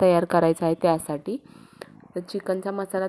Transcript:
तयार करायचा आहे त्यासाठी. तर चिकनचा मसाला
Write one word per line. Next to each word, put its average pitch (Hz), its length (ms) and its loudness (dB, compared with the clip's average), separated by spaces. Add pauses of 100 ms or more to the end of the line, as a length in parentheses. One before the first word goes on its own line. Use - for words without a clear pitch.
तयार 180 240 6
करायचा 170 420 2
आहे 165 80 2
त्यासाठी. 160 640 -2 (800)
तर 185 60 -6
चिकनचा 190 500 -6
मसाला 190 380 -4